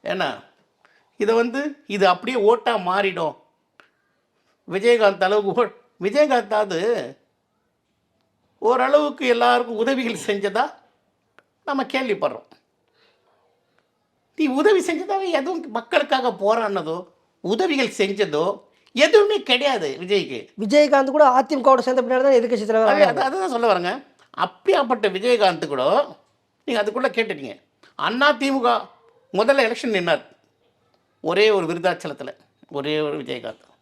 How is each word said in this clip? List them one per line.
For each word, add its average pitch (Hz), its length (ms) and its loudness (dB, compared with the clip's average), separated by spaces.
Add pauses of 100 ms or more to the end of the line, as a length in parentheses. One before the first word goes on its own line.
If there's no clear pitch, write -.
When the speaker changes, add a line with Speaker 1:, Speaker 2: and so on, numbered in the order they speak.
Speaker 1:
ஏன்னா, 165 400 -6 (720)
இதை 220 180 0
வந்து, 262 520 -2
இது 196 200 2
அப்படியே 233 480 2
ஓட்டா 233 220 -2
மாறிடும். 180 600 -2 (1300)
விஜயகாந்த் 196 520 2
அளவுக்கு 196 380 0
ஓ-, - 420 -8
விஜயகாந்த் 233 500 0
அது 190 640 -2 (1400)
ஓரளவுக்கு 269 680 2
எல்லாருக்கும் 240 480 2
உதவிகள் 233 600 -2
செஞ்சதா 202 360 -2 (920)
நம்ம 269 180 -4
கேள்விப்படுறோம். 202 600 -4 (1900)
நீ 311 120 0
உதவி 320 380 2
செஞ்சதாவே 381 460 -4
எதுவும் 311 400 -4
மக்களுக்காக 254 580 -4
போராடினதோ, 196 800 -4 (340)
உதவிகள் 233 680 -2
செஞ்சதோ 190 560 -4 (280)
எதுவுமே 403 520 4
கிடையாது 247 560 -2
விஜய்க்கு. 170 480 -4 (120)
Speaker 2:
விஜயகாந்த் 269 500 4
கூட 269 320 6
அதிமுகவோட 262 380 4
சேர்ந்த 254 220 0
பின்னாடி 254 200 0
தான் 269 120 4
எதிர்க்கட்சி 226 320 2
தலைவர் 220 280 4
Speaker 1:
அது, 302 100 6
Speaker 2:
ஆனாரு. - 40 6
Speaker 1:
அது, - 140 -2
அதுதான் 330 280 -2
சொல்ல 233 240 0
வரேங்க. 180 300 -4 (340)
அப்படியாப்பட்ட 233 720 0
விஜயகாந்த் 190 580 0
கூட, 143 480 0 (500)
நீங்க 233 180 -2
அதுக்குள்ள 226 220 -4
கேட்டுட்டீங்க. 202 600 -6 (280)
அண்ணா 254 380 0
திமுக 247 540 -2 (460)
முதல்ல 233 260 2
எலெக்ஷன் 226 220 0
நின்னார், 175 440 -2 (960)
ஒரே 190 280 2
ஒரு 190 160 2
விருதாச்சலத்துல, 165 720 -6 (320)
ஒரே 147 300 -4
ஒரு 151 220 -4
விஜயகாந்த். 120 380 -10 (220)